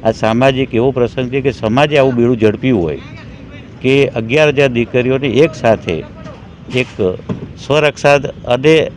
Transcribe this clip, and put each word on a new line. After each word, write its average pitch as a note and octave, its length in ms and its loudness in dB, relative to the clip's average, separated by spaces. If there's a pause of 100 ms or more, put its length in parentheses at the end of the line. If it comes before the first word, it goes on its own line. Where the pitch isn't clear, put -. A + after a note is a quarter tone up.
આ A2+ 80 2
સામાજિક B2+ 640 0
એવો B2 160 2
પ્રસંગ B2 400 -2
છે C#3 100 -2
કે C3 100 0
સમાજે C3+ 460 0
આવું C3 160 4
બીડું A#2+ 240 2
ઝડપ્યું G#2+ 460 2
હોય D2 160 -4 (800)
કે C3+ 260 2
અગિયાર A#2+ 400 0
હજાર C#3 200 2
દીકરીઓને B2+ 600 0
એક C3 260 2
સાથે F#2 500 0 (720)
એક B2+ 120 0 (800)
સ્વરક્ષા C#3+ 480 2 (320)
અને C3+ 500 2